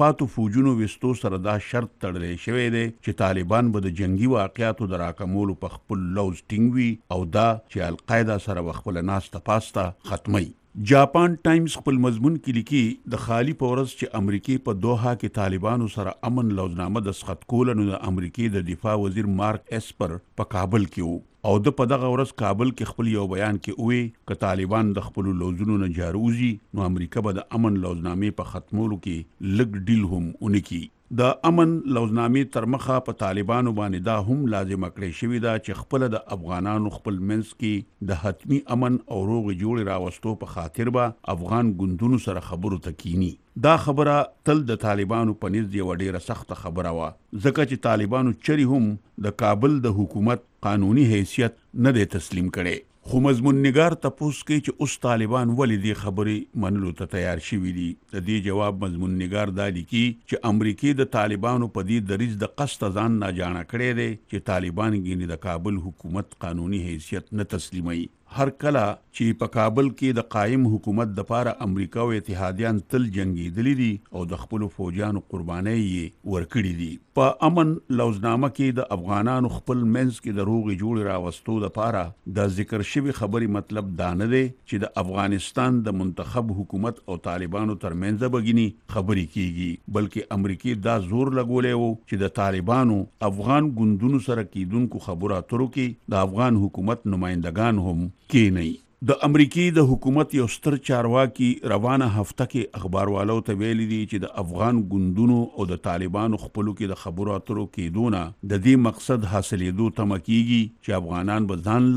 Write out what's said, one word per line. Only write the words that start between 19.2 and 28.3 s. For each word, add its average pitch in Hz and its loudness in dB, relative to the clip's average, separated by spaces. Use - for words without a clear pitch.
مارک 107 -4
اسپر 90 -6
په 104 -4
کابل 95 2
کې 87 -4
و - -4
او 104 6
د 139 4
په 123 2
دغه 127 0
ورځ 131 -2
کابل 110 0
کې 110 -6
خپل 117 -2
یو 101 0
بیان 101 -2
کې - -8
ووی، 120 0
که - -6
طالبان 101 2
د 95 -4
خپلو 95 -2
لوزونو 95 0
نه 90 0
جار 87 -2
وځي، 117 2
نو 98 0
امریکا 90 -2
به 95 -2
د - -12
امن 104 2
لوزنامې 90 -2